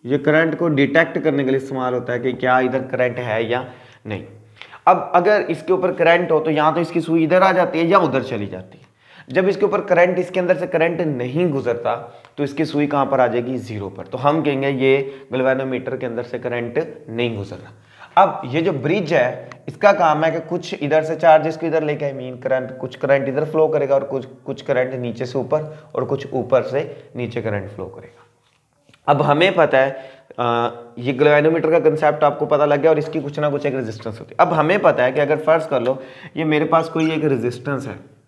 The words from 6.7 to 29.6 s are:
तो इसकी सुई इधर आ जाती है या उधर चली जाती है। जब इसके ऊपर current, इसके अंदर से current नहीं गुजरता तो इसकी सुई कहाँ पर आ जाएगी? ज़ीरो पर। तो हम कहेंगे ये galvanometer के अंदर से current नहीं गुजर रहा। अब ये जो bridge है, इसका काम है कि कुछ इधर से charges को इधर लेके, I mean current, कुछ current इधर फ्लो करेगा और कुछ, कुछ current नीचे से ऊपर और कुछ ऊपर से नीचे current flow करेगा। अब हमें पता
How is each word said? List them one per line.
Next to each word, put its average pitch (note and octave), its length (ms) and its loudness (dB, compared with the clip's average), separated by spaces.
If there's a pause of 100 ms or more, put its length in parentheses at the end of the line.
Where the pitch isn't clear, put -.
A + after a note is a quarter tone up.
तो D#3+ 80 -2
इसकी E3 200 -2
सुई E3 240 0
इधर F3+ 180 4
आ F#3+ 100 4
जाती E3+ 260 0
है E3+ 80 2
या F#3+ 140 4
उधर C3+ 240 0
चली G#2 220 -6
जाती F#2 320 -14
है। - 80 -20 (440)
जब F#3 180 2
इसके G3+ 160 0
ऊपर G3+ 180 0
current, F3+ 360 4
इसके F3+ 220 -4
अंदर E3+ 160 2
से E3+ 120 -6
current E3 320 0
नहीं D3 500 -2
गुजरता A#2+ 440 -2 (440)
तो D3 60 0
इसकी C#3+ 200 -2
सुई D3 220 0
कहाँ C#3+ 200 0
पर C3+ 140 2
आ B2 60 4
जाएगी? A#2+ 320 -2
ज़ीरो G#2 300 -8
पर। F#2 180 -14
तो B2+ 120 -10
हम D3 240 2
कहेंगे C#3 280 0
ये C3+ 600 0
galvanometer C3 640 -2
के B2+ 100 -8
अंदर A#2+ 160 -6
से A#2+ 160 -10
current A#2+ 400 -6 (300)
नहीं A2+ 280 -4
गुजर F#2+ 200 -10
रहा। - 160 -20 (460)
अब F#3+ 280 2
ये C3+ 160 -2
जो F3+ 120 0
bridge D3+ 380 -2
है, B2+ 380 -2 (180)
इसका G3+ 260 2
काम D#3 300 2
है D#3+ 60 2
कि D#3+ 120 -4
कुछ F3 320 -8
इधर D#3 300 0
से D#3+ 120 -4
charges D#3+ 400 4
को E3 100 -6
इधर D#3 160 0
लेके, D3 240 -4
I C3+ 100 -6
mean B2+ 260 -12
current, C3 360 -2
कुछ - 180 -10
current C3+ 320 2
इधर C#3 180 -2
फ्लो D#3 220 2
करेगा C#3 260 0
और C3+ 120 2
कुछ, C3+ 200 -6 (180)
कुछ - 180 -10
current C3 340 -2
नीचे B2 300 -6
से C3+ 120 -6
ऊपर D3+ 560 -6
और B2+ 120 -2
कुछ C#3 280 -6
ऊपर B2+ 300 2
से - 520 -8
नीचे A#2+ 260 -8
current G2+ 280 -6
flow F#2+ 180 -12
करेगा। - 360 -20 (840)
अब D3 160 4
हमें D#3 320 4
पता D3 240 4